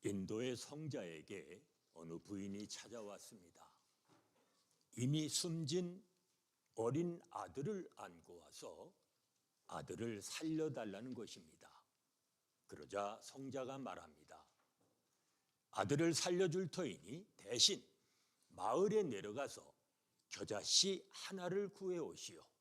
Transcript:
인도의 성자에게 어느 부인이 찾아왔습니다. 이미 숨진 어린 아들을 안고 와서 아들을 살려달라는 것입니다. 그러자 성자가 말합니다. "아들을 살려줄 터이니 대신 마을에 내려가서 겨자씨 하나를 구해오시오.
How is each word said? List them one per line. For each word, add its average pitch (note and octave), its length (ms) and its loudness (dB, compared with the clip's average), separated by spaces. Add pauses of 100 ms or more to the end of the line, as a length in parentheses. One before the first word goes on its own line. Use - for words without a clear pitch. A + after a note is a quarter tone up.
인도의 G#2+ 520 0
성자에게 G2+ 1040 -6 (320)
어느 E2 260 -8
부인이 G2+ 480 -6
찾아왔습니다. G2+ 1040 -12 (1200)
이미 D3 360 2
숨진 F3 720 0 (720)
어린 D#3 540 2
아들을 B2+ 640 -4
안고 F2+ 420 -12
와서 F2 560 -14 (760)
아들을 G2 540 -2
살려달라는 C3 920 -2
것입니다. G2 560 -10 (960)
그러자 G2+ 580 -2
성자가 C3+ 540 -6
말합니다. E2+ 680 -10 (1200)
"아들을 C#3+ 420 4
살려줄 F3+ 560 2
터이니 D#3 560 -6 (100)
대신 B2+ 500 6 (640)
마을에 E3+ 540 6
내려가서 A#2+ 720 -4 (540)
겨자씨 G#2+ 840 4
하나를 F#3+ 640 0
구해오시오. D3 720 -4 (140)